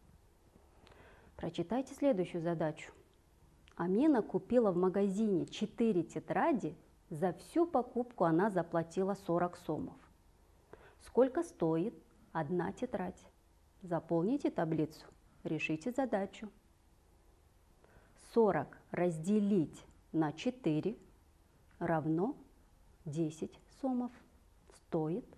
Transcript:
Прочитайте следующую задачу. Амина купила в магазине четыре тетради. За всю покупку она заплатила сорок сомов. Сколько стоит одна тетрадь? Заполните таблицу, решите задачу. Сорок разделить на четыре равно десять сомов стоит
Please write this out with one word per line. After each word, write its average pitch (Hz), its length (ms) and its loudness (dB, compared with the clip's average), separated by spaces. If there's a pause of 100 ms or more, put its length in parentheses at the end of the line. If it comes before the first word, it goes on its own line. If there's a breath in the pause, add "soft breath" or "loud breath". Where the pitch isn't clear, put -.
(1300 loud breath)
Прочитайте 220 600 -4
следующую 185 480 0
задачу. 160 500 -2 (840)
Амина 220 460 4
купила 214 480 2
в 170 60 0
магазине 190 680 2
четыре 214 580 0
тетради. 202 720 -2 (340)
За 175 220 0
всю 330 340 0
покупку 240 560 -2
она 170 260 4
заплатила 180 680 0
сорок 175 420 -2
сомов. - 400 -6 (1040 loud breath)
Сколько 262 420 2
стоит 165 500 0 (380)
одна 175 420 -2
тетрадь? 190 480 -6 (600)
Заполните 175 720 0
таблицу, 160 520 -2 (380)
решите 160 480 -2
задачу. 220 580 -2 (1800 soft breath)
Сорок 190 460 4 (140)
разделить 180 920 2 (280)
на 156 200 2
четыре 175 640 -2 (840)
равно 170 560 0 (680)
десять 160 540 -4 (220)
сомов 247 320 -2 (600)
стоит 165 540 -4 (120)